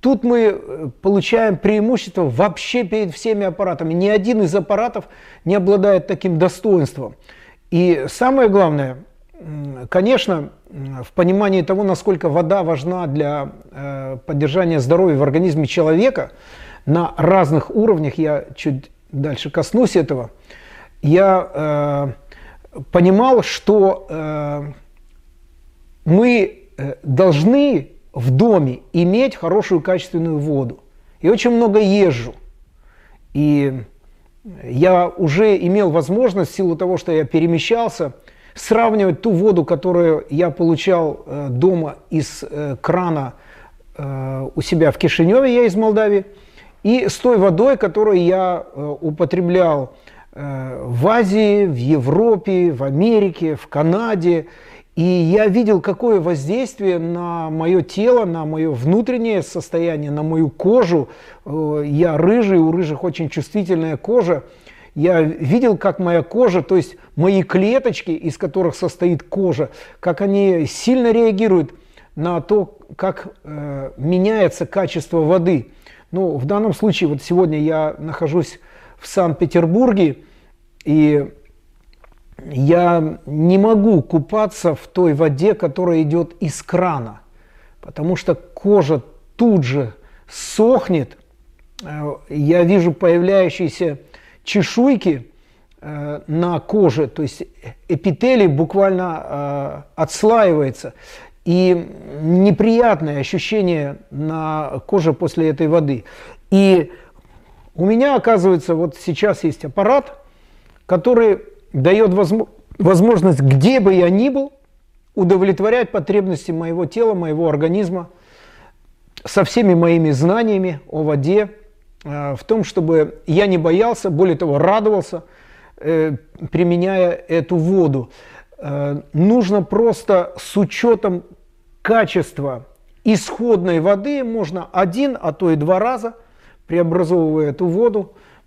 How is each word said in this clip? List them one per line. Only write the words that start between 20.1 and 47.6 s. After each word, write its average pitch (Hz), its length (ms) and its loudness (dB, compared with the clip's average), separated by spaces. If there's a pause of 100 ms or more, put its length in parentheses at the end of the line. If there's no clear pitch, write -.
я, 185 500 2
э, 147 1300 -6 (120)
понимал, 196 500 4
что, - 680 0
э, 147 640 -8 (1300)
мы, 220 720 2
э, 139 260 -10
должны 180 880 2 (240)
в 127 180 -2
доме 147 500 2 (140)
иметь 185 420 0
хорошую 175 460 -2
качественную 170 560 -4
воду. 143 420 -4 (400)
Я 175 120 2
очень 240 180 2
много 226 300 2
езжу. 185 540 0 (1000)
И 143 480 0 (840)
я 175 440 2
уже 190 500 2
имел 185 320 2
возможность, 180 600 0
в - 20 -20
силу 175 220 -2
того, 180 200 -2
что 170 160 -4
я 156 120 0
перемещался, 170 920 -2 (400)
сравнивать 214 640 -2
ту 226 120 -2
воду, 175 340 0
которую 170 640 -2
я 165 200 -2
получал, 165 760 -2
э, 139 240 -10
дома 156 460 0 (120)
из, - 340 -6
э, 147 380 -8
крана, 165 540 -4 (640)
э, 135 560 -8
у 151 80 -6
себя 156 300 2
в - 40 -6
Кишинёве, 233 580 2
я 240 120 4
из 185 100 0
Молдавии, 208 480 0 (580)
и 240 240 2
с - 100 -4
той 247 200 2
водой, 196 400 4